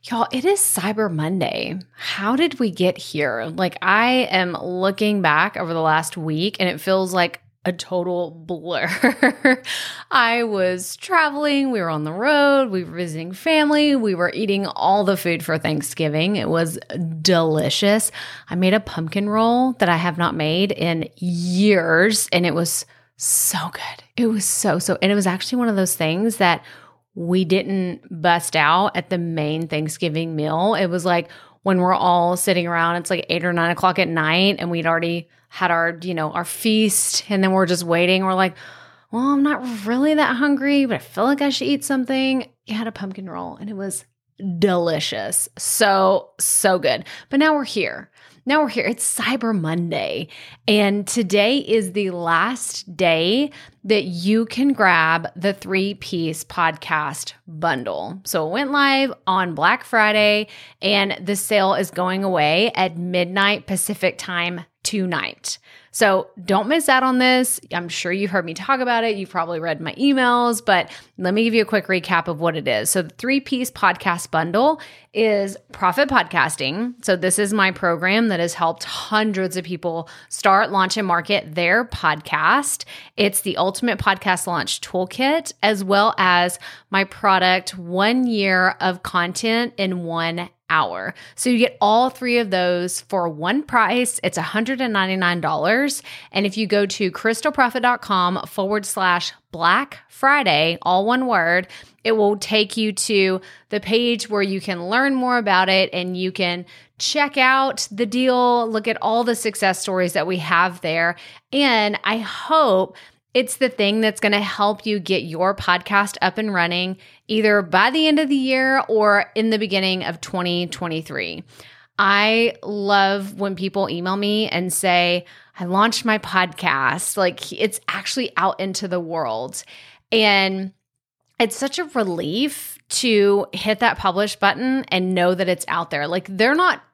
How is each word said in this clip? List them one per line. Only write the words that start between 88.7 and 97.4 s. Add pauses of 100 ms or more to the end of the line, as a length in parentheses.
of
Content
in
One (180)
Hour. (220)
So
you
get
all
three
of
those
for
one
price.
It's
a
hundred
and
ninety-nine
dollars. (300)
And
if
you
go
to
crystalprofit